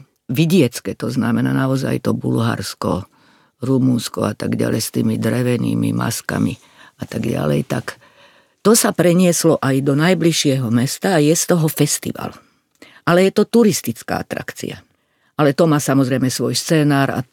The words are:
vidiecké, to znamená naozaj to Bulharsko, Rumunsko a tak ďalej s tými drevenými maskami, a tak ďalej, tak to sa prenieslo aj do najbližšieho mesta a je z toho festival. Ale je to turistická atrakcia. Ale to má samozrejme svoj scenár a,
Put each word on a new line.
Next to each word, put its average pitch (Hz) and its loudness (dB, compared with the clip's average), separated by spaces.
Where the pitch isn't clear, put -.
vidiecké, 147 0
to - -8
znamená 117 0
naozaj 131 -2
to 110 0
Bulharsko, 113 -4
Rumunsko 127 0
a 104 -2
tak 107 -6
ďalej 117 -2
s - -6
tými 113 -2
drevenými 113 -2
maskami, - -2
a - -12
tak - -6
ďalej, 143 -2
tak - -6
to 202 4
sa 226 2
prenieslo 170 4
aj 135 0
do 139 0
najbližšieho 156 2
mesta 135 0
a - 4
je 151 4
z 165 -2
toho 170 2
festival. - -4
Ale 175 4
je 190 2
to 214 2
turistická - 0
atrakcia. - -10
Ale 147 2
to 165 2
má 151 4
samozrejme 131 0
svoj 123 -2
scenár 143 0
a, - -4